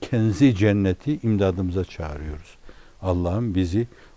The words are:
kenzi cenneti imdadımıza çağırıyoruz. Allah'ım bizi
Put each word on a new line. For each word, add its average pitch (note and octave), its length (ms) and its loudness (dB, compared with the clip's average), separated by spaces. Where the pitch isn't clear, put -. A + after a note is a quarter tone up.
kenzi A2+ 540 2
cenneti G2+ 680 2
imdadımıza F#2+ 640 0
çağırıyoruz. D2+ 720 -10
Allah'ım F#2 520 -2
bizi F#2 320 0